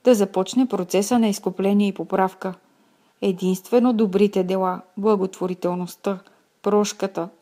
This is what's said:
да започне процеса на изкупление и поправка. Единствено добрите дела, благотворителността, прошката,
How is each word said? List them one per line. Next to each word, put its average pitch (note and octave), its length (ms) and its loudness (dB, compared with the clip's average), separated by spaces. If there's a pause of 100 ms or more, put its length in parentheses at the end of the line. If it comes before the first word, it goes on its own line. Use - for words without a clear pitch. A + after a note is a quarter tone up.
да B3 100 6
започне G3 520 0
процеса G3+ 520 0
на A3 100 2
изкупление G3+ 600 0
и F#3+ 40 -2
поправка. F#3 640 -4 (680)
Единствено G3 680 0
добрите G3+ 520 2
дела, F#3 360 -2 (160)
благотворителността, F#3 1200 -4 (440)
прошката, G3+ 640 -2 (140)